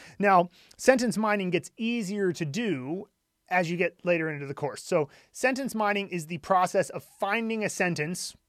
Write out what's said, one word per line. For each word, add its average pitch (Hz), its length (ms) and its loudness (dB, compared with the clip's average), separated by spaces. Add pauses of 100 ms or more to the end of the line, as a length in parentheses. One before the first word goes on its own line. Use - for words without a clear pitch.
(180)
Now, 190 320 6 (260)
sentence 240 440 2
mining 208 320 0
gets 170 260 -2
easier 208 560 -2
to 170 120 -6
do 156 640 -4 (380)
as 180 220 0
you 175 80 -4
get 175 260 -2
later 165 280 2
into 143 160 -8
the 143 80 -8
course. 131 260 -6
So 156 280 0 (220)
sentence 262 440 -2
mining 202 320 0
is 170 180 -6
the 165 140 -8
process 185 500 2
of - 140 -10
finding 220 600 -2
a 185 60 0
sentence 175 680 -2 (140)